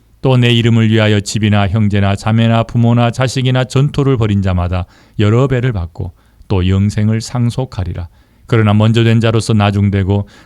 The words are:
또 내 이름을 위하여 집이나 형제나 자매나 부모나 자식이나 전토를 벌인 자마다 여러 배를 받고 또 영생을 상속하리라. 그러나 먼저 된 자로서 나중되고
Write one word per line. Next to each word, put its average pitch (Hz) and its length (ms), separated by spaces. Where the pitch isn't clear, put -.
또 131 140
내 120 160
이름을 113 360
위하여 107 300
집이나 104 500
형제나 101 460
자매나 113 480
부모나 120 480
자식이나 127 540
전토를 139 520
벌인 107 240
자마다 90 460
여러 117 300
배를 127 240
받고 90 400
또 92 220
영생을 104 520
상속하리라. 104 880
그러나 110 260
먼저 110 300
된 113 180
자로서 113 320
나중되고 101 760